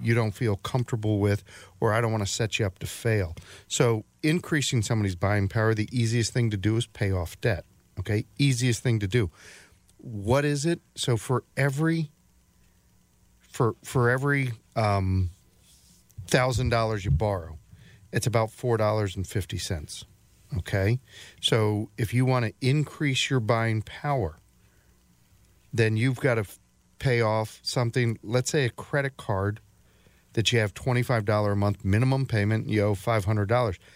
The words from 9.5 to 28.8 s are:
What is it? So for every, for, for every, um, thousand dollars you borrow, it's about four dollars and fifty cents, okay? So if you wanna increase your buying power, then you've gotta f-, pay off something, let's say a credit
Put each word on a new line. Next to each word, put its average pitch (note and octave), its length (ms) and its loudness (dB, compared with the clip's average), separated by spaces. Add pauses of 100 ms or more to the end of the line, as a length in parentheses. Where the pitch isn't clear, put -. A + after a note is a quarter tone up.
What A#2 460 0
is D3 220 0
it? E3+ 140 0 (160)
So B2 200 0
for A#2+ 280 -2 (120)
every, D3+ 540 0 (1300)
for, - 460 -2
for A#2+ 260 2
every, C3+ 420 0 (220)
um, F#2+ 560 2 (960)
thousand B2+ 440 2
dollars A2 340 0
you G2+ 60 -2
borrow, F2 480 -2 (540)
it's - 140 -2
about A2+ 240 2
four A#2+ 260 -2
dollars G#2+ 400 2
and F#2+ 100 -4
fifty F2+ 320 -6
cents, - 460 -8 (520)
okay? G2+ 420 0 (420)
So G#2+ 580 0
if A#2 160 -2
you B2+ 100 4
wanna B2 360 0
increase C#3 680 0
your C3 120 2
buying A2+ 420 2
power, B2 560 -4 (1300)
then A2 240 2
you've B2 240 0
gotta A#2+ 220 2
f-, - 160 -12 (400)
pay B2 220 2
off A2 420 0
something, A#2 600 0
let's B2 280 -2
say D3 140 2
a A2+ 60 0
credit C3+ 460 -6